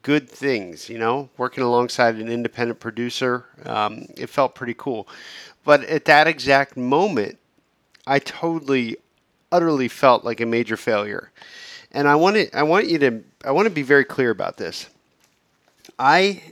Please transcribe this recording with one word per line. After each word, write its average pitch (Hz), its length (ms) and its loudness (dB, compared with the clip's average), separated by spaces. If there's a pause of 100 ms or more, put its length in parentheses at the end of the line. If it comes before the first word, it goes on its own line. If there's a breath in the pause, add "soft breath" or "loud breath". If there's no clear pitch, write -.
good 143 260 0
things, 101 600 -6
you 117 100 -14
know, 127 380 -2
working 123 260 -6
alongside 120 540 2
an 110 120 -8
independent 117 520 -4
producer. 120 640 -4 (220)
Um, 110 400 -4 (100)
it 123 120 -12
felt 131 260 0
pretty 120 220 -10
cool. 113 320 -8 (560 loud breath)
But 147 200 4
at 156 220 -4
that 151 200 6
exact 139 500 2
moment, 135 640 -2 (680)
I 139 120 -2
totally, 139 800 -6 (540)
utterly 156 380 0
felt 123 360 2
like 117 160 -6
a 117 60 -2
major 113 300 -2
failure. 104 540 -4 (640 loud breath)
And 143 160 0
I 143 60 6
want 180 220 4
to, 196 200 -2
I 139 60 0
want 175 240 2
you 165 120 0
to, 120 240 0 (220)
I 123 60 -4
want 180 160 2
to 196 80 -2
be 147 80 -4
very 139 220 4
clear 127 260 -2
about 92 260 -4
this. 85 320 -10 (1080)
I 180 540 4